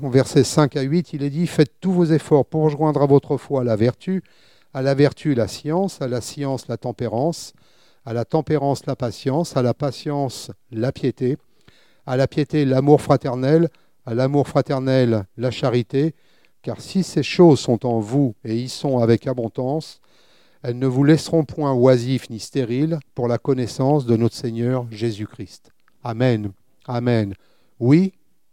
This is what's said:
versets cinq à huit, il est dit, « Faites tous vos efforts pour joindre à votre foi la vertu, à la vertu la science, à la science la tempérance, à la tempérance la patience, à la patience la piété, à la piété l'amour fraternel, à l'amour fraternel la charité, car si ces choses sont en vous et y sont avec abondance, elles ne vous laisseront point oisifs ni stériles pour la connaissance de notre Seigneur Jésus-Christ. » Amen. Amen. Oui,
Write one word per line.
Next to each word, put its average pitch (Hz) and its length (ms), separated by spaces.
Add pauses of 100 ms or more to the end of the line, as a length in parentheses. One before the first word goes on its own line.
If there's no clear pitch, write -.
versets 131 340
cinq 147 340
à 139 40
huit, 147 320
il 143 100
est 143 60
dit, « 160 180
Faites - 320
tous 190 120
vos 175 140
efforts 151 400
pour 156 240
joindre 147 320
à 143 40
votre 139 320
foi 135 260
la 117 120
vertu, 123 480 (500)
à 139 80
la 135 140
vertu 143 400
la 110 120
science, 170 540
à 135 60
la 123 120
science 135 480
la 117 100
tempérance, 123 760 (520)
à 117 80
la 117 120
tempérance 143 600
la 135 100
patience, 135 600
à 135 60
la 123 140
patience 143 760 (200)
la 120 200
piété, 135 460 (680)
à 131 120
la 135 100
piété 151 380
l'amour 135 340
fraternel, 143 720 (360)
à 117 80
l'amour 135 340
fraternel 131 800 (120)
la 120 140
charité, 135 640 (480)
car - 180
si - 220
ces - 200
choses 165 360
sont 120 260
en 117 140
vous 117 440
et 113 140
y 123 100
sont 131 300
avec 117 300
abondance, 127 720 (640)
elles 123 160
ne 131 80
vous 131 160
laisseront 160 400
point 139 300
oisifs 127 580
ni 110 80
stériles 135 580 (160)
pour 120 140
la 120 100
connaissance 135 720
de 117 80
notre 113 200
Seigneur 120 540
Jésus-Christ. » 107 800 (320)
Amen. 113 480 (340)
Amen. 120 500 (440)
Oui, 160 340 (400)